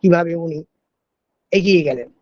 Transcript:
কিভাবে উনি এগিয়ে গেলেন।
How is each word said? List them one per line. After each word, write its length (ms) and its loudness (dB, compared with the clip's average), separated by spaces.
কিভাবে 320 2
উনি 300 -10
এগিয়ে 320 2
গেলেন। 260 -6